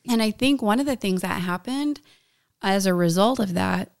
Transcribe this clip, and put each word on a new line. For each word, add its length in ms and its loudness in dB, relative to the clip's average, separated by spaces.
And 140 2
I 100 0
think 300 0
one 180 2
of 60 0
the 100 -2
things 260 -2
that 200 -4
happened 580 -4
as 240 0
a 80 2
result 460 2
of 160 -2
that, 460 -2